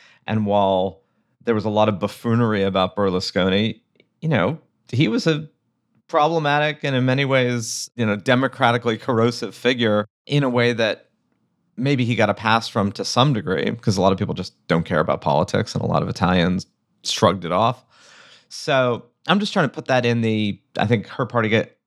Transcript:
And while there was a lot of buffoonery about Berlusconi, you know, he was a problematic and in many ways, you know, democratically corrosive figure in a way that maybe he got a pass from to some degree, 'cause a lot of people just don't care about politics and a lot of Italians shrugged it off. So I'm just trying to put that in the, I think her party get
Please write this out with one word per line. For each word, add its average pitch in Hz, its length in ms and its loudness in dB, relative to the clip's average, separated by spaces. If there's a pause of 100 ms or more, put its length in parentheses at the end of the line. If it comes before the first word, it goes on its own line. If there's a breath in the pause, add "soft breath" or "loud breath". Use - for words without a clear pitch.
(260 soft breath)
And 107 200 -2
while 98 560 0 (420)
there 120 100 0
was 104 120 -2
a 110 40 -2
lot 107 180 2
of 101 120 -2
buffoonery 107 640 0
about 95 320 0
Berlusconi, 95 880 0 (400)
you 160 80 -4
know, 123 300 0 (320)
he 139 160 2
was 226 200 -2
a 156 200 -2 (600)
problematic 151 760 0
and 139 120 -2
in 127 100 2
many 131 180 2
ways, 123 720 -2
you 120 100 -2
know, 104 100 0
democratically 123 840 0
corrosive 117 560 -2
figure 113 520 0 (200)
in 143 180 0
a 131 60 0
way 120 240 2
that 110 360 -4 (680)
maybe 131 260 0
he 117 120 0
got 104 140 2
a 98 40 0
pass 113 340 0
from 101 260 0
to 101 120 -8
some 135 280 2
degree, 92 420 -2
'cause 98 220 -2
a 98 40 0
lot 98 100 4
of 95 60 0
people 87 160 -4
just 87 220 -8 (120)
don't 82 180 2
care 82 140 0
about 73 220 0
politics 80 540 0
and - 80 -2
a - 40 -2
lot 82 140 0
of 90 80 -4
Italians 90 560 0 (380)
shrugged 92 420 0
it 82 60 -4
off. 113 340 0 (640 loud breath)
So 127 560 -2 (220)
I'm 185 120 2
just 208 140 -4
trying 165 140 0
to - 60 -8
put 151 120 -14
that 127 200 0
in 117 160 0
the, 107 380 -2 (180)
I 101 100 -2
think 101 200 0
her - 180 -6
party 113 240 -2
get - 380 0